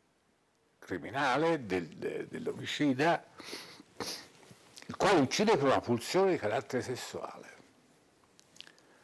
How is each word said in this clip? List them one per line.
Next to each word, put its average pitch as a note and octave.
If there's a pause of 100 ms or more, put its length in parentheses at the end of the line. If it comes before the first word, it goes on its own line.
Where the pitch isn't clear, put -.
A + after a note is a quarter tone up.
(800)
criminale, C#3
del, F2+
de-, -
dell'omicida, C#3+ (1600)
il -
quale F3+
uccide G#3
per C#3
una A2
pulsione F3
di D3
carattere A2
sessuale. - (1500)